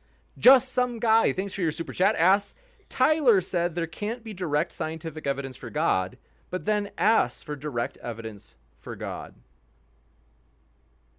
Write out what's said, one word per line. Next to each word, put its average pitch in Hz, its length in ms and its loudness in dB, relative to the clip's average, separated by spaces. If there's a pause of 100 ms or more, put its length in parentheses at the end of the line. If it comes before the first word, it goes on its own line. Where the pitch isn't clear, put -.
(380)
Just 247 340 6
Some 247 280 -2
Guy, 220 320 4
thanks 190 200 -4
for 196 100 -4
your 156 100 0
super 143 200 -6
chat, 190 220 2
asks, 190 400 2 (340)
"Tyler 277 520 4
said 170 340 -2
there 165 140 -2
can't 220 340 -6
be 220 100 -10
direct 165 380 0
scientific 156 560 -6
evidence 135 300 -2
for 123 120 -10
God, 107 480 0 (320)
but 180 160 -4
then 208 320 0
asks 185 460 0
for 147 140 -6
direct 127 420 -4
evidence 110 560 -8 (240)
for 120 160 -10
God." 92 400 -6 (1800)